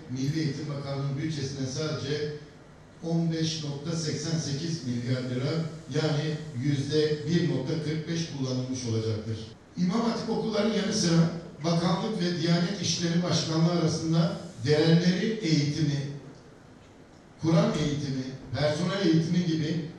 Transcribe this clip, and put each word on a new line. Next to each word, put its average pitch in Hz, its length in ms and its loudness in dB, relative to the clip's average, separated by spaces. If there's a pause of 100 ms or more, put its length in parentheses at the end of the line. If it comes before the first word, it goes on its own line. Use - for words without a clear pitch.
Milli 135 300 -2
Eğitim 139 300 -2
Bakanlığı'nın 139 480 -4
bütçesinden 139 480 -4
sadece 151 680 -4 (680)
on 165 280 2
beş 160 320 -2
nokta 151 340 -6
seksen 156 400 -2
sekiz 143 500 -4
milyar 123 340 -2
lira, 127 300 -2 (440)
yani 151 400 0 (280)
yüzde 151 640 2
bir 160 220 2
nokta 135 240 -2 (100)
kırk 160 260 -4
beş 165 120 -2 (160)
kullanılmış 127 480 -2
olacaktır. 110 520 -2 (400)
İmam 185 240 2
Hatip 226 280 -2
okullarının 214 440 0
yanı 190 200 0
sıra 170 260 4 (440)
bakanlık 175 580 0
ve 170 200 0
Diyanet 170 400 2
İşleri 170 420 0
Başkanlığı 160 480 2
arasında 160 680 2 (280)
değerleri 170 760 4
eğitimi, 143 580 2 (1400)
Kur'an 196 320 4 (120)
eğitimi, 135 380 -2 (320)
personel 170 500 0
eğitimi 165 400 4
gibi 160 400 0 (140)